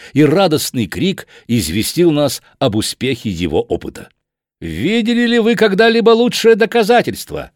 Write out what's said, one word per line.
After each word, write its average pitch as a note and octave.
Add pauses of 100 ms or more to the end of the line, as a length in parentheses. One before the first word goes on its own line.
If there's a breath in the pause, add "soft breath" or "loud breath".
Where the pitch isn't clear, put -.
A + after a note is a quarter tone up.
(140 loud breath)
и C#3+
радостный D3+
крик E3+ (220 soft breath)
известил A2
нас D3 (180 soft breath)
об G#2+
успехе A#2
его E2+
опыта. - (520)
«Видели G#3+
ли A#3
вы A3+
когда-либо A3
лучшее A3+
доказательство? A3